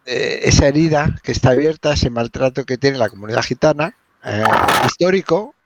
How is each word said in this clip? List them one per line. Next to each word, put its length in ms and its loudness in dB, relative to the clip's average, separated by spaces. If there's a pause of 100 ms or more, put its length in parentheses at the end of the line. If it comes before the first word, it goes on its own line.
eh, 380 -4
esa 240 4
herida 540 2
que 100 -4
está 180 2
abierta, 440 0
ese 160 0
maltrato 540 -4
que 140 -6
tiene 200 0
la 120 0
comunidad 320 -4
gitana, 520 0 (300)
eh, 200 -2 (420)
histórico, 680 0 (120)